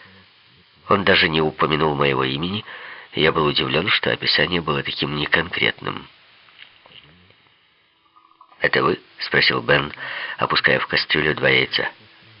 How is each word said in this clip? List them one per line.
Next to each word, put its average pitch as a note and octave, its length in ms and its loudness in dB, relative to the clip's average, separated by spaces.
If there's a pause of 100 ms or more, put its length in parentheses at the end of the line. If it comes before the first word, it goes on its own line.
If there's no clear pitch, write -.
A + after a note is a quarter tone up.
(880)
Он G2 160 4
даже F2+ 240 4
не D#2+ 120 2
упомянул D2+ 540 2
моего C#2 300 2
имени, C#2+ 400 -4 (480)
и - 100 0
я D2+ 100 6
был D#2 140 2
удивлен, D2 420 0
что - 220 0
описание E2 500 0
было D2 220 -2
таким D2 340 -4
неконкретным. D2 920 -2 (2500)
"Это - 220 0
вы?" — - 160 2 (200)
спросил - 420 0
Бен, C#2+ 320 0 (460)
опуская C2 400 2
в - 80 -4
кастрюлю D2+ 480 0
два C2+ 160 0
яйца. - 400 0 (500)